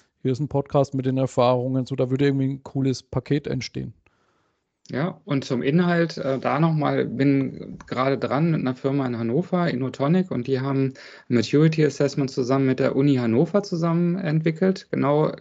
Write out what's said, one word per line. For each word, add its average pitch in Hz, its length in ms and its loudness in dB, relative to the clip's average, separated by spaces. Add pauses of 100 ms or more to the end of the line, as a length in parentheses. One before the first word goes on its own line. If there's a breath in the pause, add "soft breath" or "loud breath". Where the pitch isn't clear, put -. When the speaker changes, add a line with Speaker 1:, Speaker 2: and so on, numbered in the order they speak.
(220 soft breath)
Speaker 1:
hier 131 100 0
ist 123 80 -2
ein 147 80 -2
Podcast 139 460 0
mit 131 120 -2
den 131 120 0
Erfahrungen", 127 680 2
so, 135 100 -6
da 131 140 -2
würde 131 160 2
irgendwie 139 220 2
ein 135 160 -6
cooles 135 400 -4
Paket 143 440 -2
entstehen. 131 460 -8 (1000)
Speaker 2:
Ja, 139 320 -4
und 139 220 -2
zum 123 180 -2
Inhalt, 170 540 2
äh, 131 220 -2
da 127 200 -2
nochmal, 143 460 2
bin 135 720 -2 (100)
gerade 131 300 0
dran 127 340 0
mit 156 80 0
einer 127 160 -2
Firma 135 320 -2
in 120 100 -4
Hannover, 165 520 0
Innotonic, 135 600 0
und 123 160 -4
die 131 140 0
haben 135 340 0 (360 loud breath)
Maturity 151 560 4
Assessment 139 440 0
zusammen 135 360 0
mit 131 140 0
der 135 180 2
Uni 139 180 4
Hannover 127 480 2
zusammen 170 540 0
entwickelt, 160 760 -2
genau 147 500 2